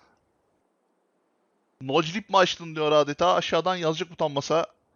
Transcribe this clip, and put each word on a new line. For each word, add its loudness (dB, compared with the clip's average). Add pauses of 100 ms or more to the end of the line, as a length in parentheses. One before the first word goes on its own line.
(1800)
Noclip -2
mi 2
açtın 0
diyor 0
adeta. 2
Aşağıdan 0
yazacak -4
utanmasa. -2 (300)